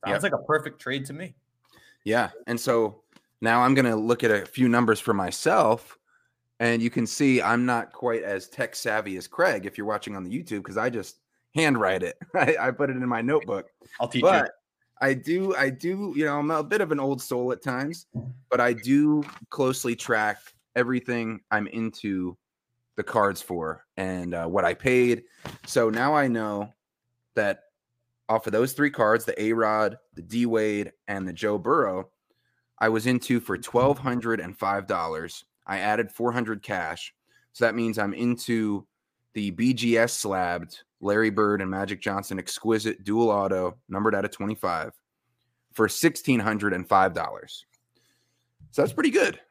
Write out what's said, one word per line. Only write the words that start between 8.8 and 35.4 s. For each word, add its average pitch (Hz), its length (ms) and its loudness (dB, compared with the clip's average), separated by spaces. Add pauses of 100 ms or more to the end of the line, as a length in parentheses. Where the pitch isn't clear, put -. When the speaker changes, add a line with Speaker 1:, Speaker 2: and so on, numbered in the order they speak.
Speaker 2:
as 90 100 -10
Craig 131 400 0
if 98 120 -10
you're 104 100 -6
watching 104 300 -6
on 92 80 -10
the 87 40 -10
YouTube, 101 360 -6
'cause 95 100 -12
I 113 140 0
just 113 320 -10 (340)
handwrite 110 480 2
it. 87 220 -6
<laughs> - 100 -10
I, 151 240 4
I 127 120 0
put 135 180 -2
it 127 80 -6
in 127 100 -4
my 120 140 -2
notebook. 117 500 -2 (300)
Speaker 1:
I'll 117 80 -2
teach 127 120 -2
Speaker 2:
But 160 260 6
Speaker 1:
you. - 40 -8 (480)
Speaker 2:
I 135 140 2
do, 175 420 -2
I 135 140 2
do, 180 480 -4
you 151 80 0
know, 147 120 0
I'm 147 140 -2
a 156 100 0
bit 208 200 0
of 165 100 0
an 143 80 0
old 135 220 -2
soul 123 320 -2
at - 80 -8
times, 135 460 -4 (440)
but 123 80 2
I 120 140 4
do 143 500 2 (260)
closely 131 460 -2
track 107 440 0 (360)
everything 120 640 -2 (120)
I'm 104 160 0
into 98 680 -6 (600)
the 104 60 -4
cards 101 380 2
for 80 440 -8 (120)
and, 92 360 -4
uh, 85 140 -4
what 92 160 0
I 87 100 2
paid. 123 500 2 (420)
So 117 240 2
now 127 260 0
I 143 140 2
know 107 440 -4 (600)
that 101 300 0 (680)
off 110 180 0
of 101 60 -4
those 127 180 2
three 143 180 0
cards, 113 360 2
the - 160 -4
A-Rod, 107 560 0 (160)
the - 80 -18
D-Wade, 107 720 -2 (160)
and 98 180 -6
the 87 60 -8
Joe 104 240 -2
Burrow, 98 520 0 (720)
I 110 80 2
was 110 180 2
into 123 360 2
for 95 160 -4
twelve 131 400 2
hundred 120 420 -2
and 90 180 -12
five 101 300 -2
dollars. 82 560 -4 (240)